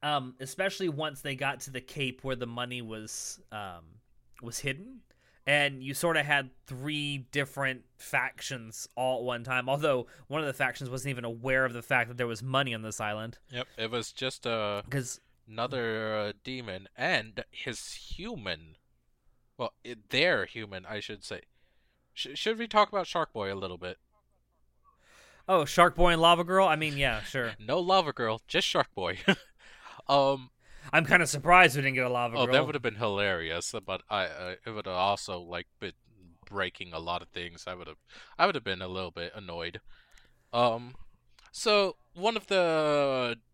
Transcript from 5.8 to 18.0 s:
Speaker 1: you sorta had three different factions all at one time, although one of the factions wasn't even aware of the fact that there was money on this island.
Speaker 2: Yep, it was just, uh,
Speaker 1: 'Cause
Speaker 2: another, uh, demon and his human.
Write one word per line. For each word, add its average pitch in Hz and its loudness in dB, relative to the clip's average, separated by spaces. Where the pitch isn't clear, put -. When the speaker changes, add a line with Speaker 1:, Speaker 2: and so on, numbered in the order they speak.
Speaker 1:
you 135 -6
sorta 160 2
had 143 2
three 143 -6
different 135 -2
factions 127 -6
all 127 2
at 120 -4
one 120 -4
time, 127 -2
although 139 2
one 147 -4
of 151 -2
the 139 -2
factions 127 -4
wasn't 131 -6
even 123 -6
aware 127 2
of 123 0
the 117 -8
fact 120 2
that 123 -12
there 123 0
was 117 -4
money 131 0
on 110 -6
this 110 -8
island. 110 -4
Speaker 2:
Yep, 123 -6
it 113 -4
was 113 -4
just, - -6
uh, 104 0
Speaker 1:
'Cause 131 -6
Speaker 2:
another, 113 -2
uh, 104 -2
demon 107 -8
and 123 -2
his - -8
human. 95 -8